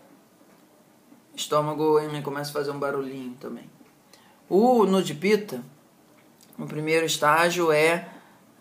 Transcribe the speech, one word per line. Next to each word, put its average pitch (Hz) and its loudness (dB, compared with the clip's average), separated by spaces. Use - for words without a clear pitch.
Estômago, 151 0
ele 151 -8
começa 143 -8
a - -14
fazer 143 -4
um 143 -6
barulhinho 135 -6
também. 120 -14
O 226 4
Nudipita, 185 0
no 156 -12
primeiro 156 -2
estágio, 165 2
é, 160 2